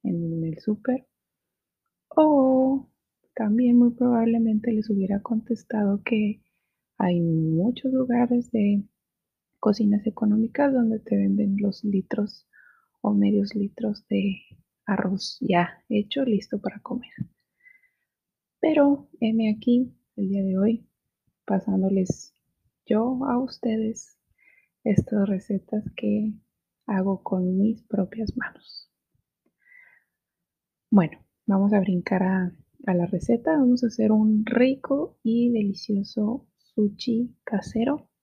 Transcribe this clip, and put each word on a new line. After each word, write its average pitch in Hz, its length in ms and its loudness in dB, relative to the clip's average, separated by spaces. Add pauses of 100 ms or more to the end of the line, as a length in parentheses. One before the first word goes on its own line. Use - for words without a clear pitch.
en 165 400 -4
el 160 160 -6
súper. 247 460 -4 (1000)
O 269 800 4 (460)
también 233 420 2
muy 240 140 8
probablemente 226 800 2
les 214 160 -2
hubiera 196 320 0
contestado 214 840 -2
que 214 380 -2 (560)
hay 180 240 2
muchos 165 720 0
lugares 247 600 0
de 202 320 0 (760)
cocinas 208 480 0
económicas 220 680 0
donde 220 280 0
te - 160 -2
venden 196 420 0
los 202 260 -4
litros 202 640 -4 (540)
o 104 100 0
medios 101 420 2
litros 104 540 -6
de 98 300 -2 (480)
arroz 196 540 -4
ya - 500 0
hecho, 208 340 -2
listo 208 340 -4
para 202 220 -8
comer. - 300 -10 (1500)
Pero 285 500 2 (120)
heme 220 340 2
aquí 247 400 0 (220)
el 196 120 -2
día 196 140 -2
de 190 160 0
hoy, 220 300 0 (560)
pasándoles 190 880 -2 (520)
yo 247 400 0
a 240 120 0
ustedes 226 800 -6 (640)
estas 202 460 0
recetas 202 560 -6 (100)
que 214 380 -2 (540)
hago 190 360 -2
con 185 360 -2
mis 220 240 0
propias 202 540 -4
manos. - 540 -12 (2000)
Bueno, 180 280 4 (260)
vamos 202 300 2
a 202 60 4
brincar 185 440 0
a, 185 320 -2 (300)
a 185 80 0
la 175 120 0
receta. 233 460 -2
Vamos 247 320 4
a 233 40 0
hacer 220 220 0
un 214 340 4
rico 269 800 -2
y 240 300 0
delicioso 208 1040 -4
sushi 226 880 -4
casero. 233 640 -4 (120)